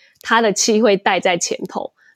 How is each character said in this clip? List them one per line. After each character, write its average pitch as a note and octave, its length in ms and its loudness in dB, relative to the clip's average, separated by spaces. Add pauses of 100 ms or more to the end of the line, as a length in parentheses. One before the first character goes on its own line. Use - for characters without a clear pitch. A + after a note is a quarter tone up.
(200)
他 A#3 220 0
的 G#3 100 2
七 G#3+ 300 2
会 G3+ 140 4
带 G3 220 0
在 F3 200 -2
前 - 180 -6 (100)
头， - 260 -10 (240)